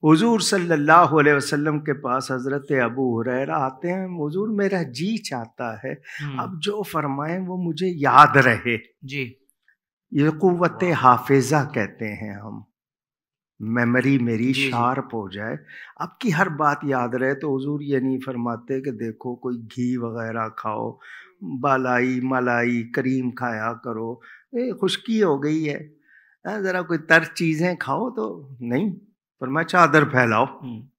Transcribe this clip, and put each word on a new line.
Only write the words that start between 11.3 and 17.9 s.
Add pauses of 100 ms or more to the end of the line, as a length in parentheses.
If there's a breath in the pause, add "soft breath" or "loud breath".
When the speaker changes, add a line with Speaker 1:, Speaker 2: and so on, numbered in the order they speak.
Speaker 1:
कहते
हैं
हम, (1000)
मेमोरी
मेरी
Speaker 2:
जी,
जी।
Speaker 1:
शार्प
हो
जाए, (420 loud breath)
आपकी
हर
बात
याद
रहे।
तो
हुजूर
ये